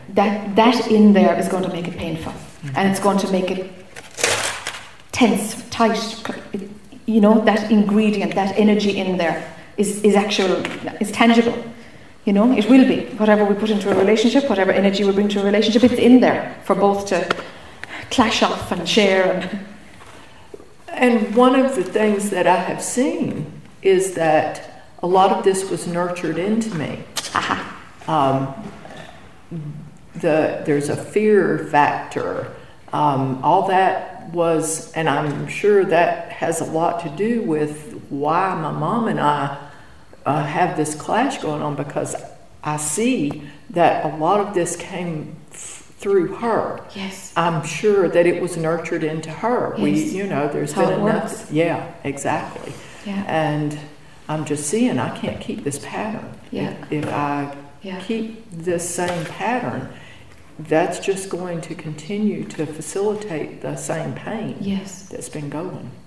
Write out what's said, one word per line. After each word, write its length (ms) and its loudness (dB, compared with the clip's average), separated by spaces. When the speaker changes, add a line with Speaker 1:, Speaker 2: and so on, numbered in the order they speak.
Speaker 1:
That, 440 0
that 380 4
in 200 10
there 240 6
is 120 -2
going 160 -2
to 60 -4
make 180 -6
it 80 -10
painful. 360 -6
Speaker 2:
Mm-hmm. 440 -12
Speaker 1:
And 120 4
it's 120 2
going 180 2
to 140 0
make 180 0
it 220 -6
tense, 600 0
tight. 280 2
It, 180 -8
you 140 4
know, 240 8
that 280 2
ingredient, 640 4
that 200 0
energy 400 4
in 200 -2
there 360 -2
is, 280 0
is 100 6
actual, 480 2
is 80 -2
tangible. 540 2
You 60 2
know, 240 4
it 140 2
will 160 8
be. 200 0
Whatever 280 4
we 120 2
put 140 0
into 200 0
a 80 2
relationship, 500 4
whatever 220 2
energy 320 4
we 100 4
bring 180 2
to 120 0
a 20 0
relationship, 380 4
it's 180 6
in 200 8
there 440 2
for 120 2
both 300 2
to 220 0
clash 320 2
off 280 0
and 180 -4
share. 460 4
And 240 -6
Speaker 2:
And 480 2
one 220 8
of 180 2
the 60 0
things 480 0
that 160 0
I 100 6
have 260 -4
seen 800 -2
is 320 4
that 680 0
a 40 -2
lot 260 6
of 120 0
this 240 2
was 180 -4
nurtured 520 -2
into 380 0
me. 240 -4
Speaker 1:
Aha. 420 -4
Speaker 2:
Um, 640 0
the, 500 0
there's 240 0
a 80 -4
fear 760 2
factor. 840 0
Um, 500 0
all 260 2
that 640 0
was, 600 0
and 160 -2
I'm 400 -2
sure 360 4
that 480 2
has 280 -2
a 40 -4
lot 360 -2
to 100 -8
do 320 -2
with 640 -4
why 460 -2
my 180 -6
mom 360 -2
and 120 -2
I, 380 0
uh, 200 0
have 320 0
this 180 -2
clash 480 0
going 180 -4
on, 160 -4
because 380 -6
I 160 -4
see 640 -2
that 360 4
a 100 -6
lot 240 2
of 140 -4
this 220 0
came 600 -8
f-, 460 -18
through 380 0
her. 460 -2
Speaker 1:
Yes. 420 -10
Speaker 2:
I'm 300 0
sure 420 2
that 180 4
it 140 2
was 160 -4
nurtured 480 -2
into 260 -4
her. 480 -2
We, 120 2
Speaker 1:
Yes. 240 0
Speaker 2:
you 120 -4
know, 220 -2
there's 240 -4
Speaker 1:
How 140 2
Speaker 2:
been 60 0
Speaker 1:
it 100 0
Speaker 2:
enough. 300 2
Speaker 1:
works. 200 -12
Speaker 2:
Yeah, 400 0
exactly. 680 -6
Speaker 1:
Yeah. 220 -6
Speaker 2:
And 520 -2
I'm 180 -4
just 220 -4
seeing 300 0
I 200 -4
can't 240 -8
keep 200 -8
this 180 -6
pattern. 520 -10
Speaker 1:
Yeah. 200 -4
Speaker 2:
If, 140 -4
if 80 -6
I 420 -4
Speaker 1:
Yeah. 180 -10
Speaker 2:
keep 500 -6
this 380 -4
same 380 -4
pattern, 640 -4
that's 420 0
just 280 -4
going 340 -6
to 120 -12
continue 720 -4
to 200 -6
facilitate 960 -6
the 160 -6
same 380 -6
pain 460 -8
Speaker 1:
Yes. 500 -6
Speaker 2:
that's 180 -12
been 220 -10
going. 400 -10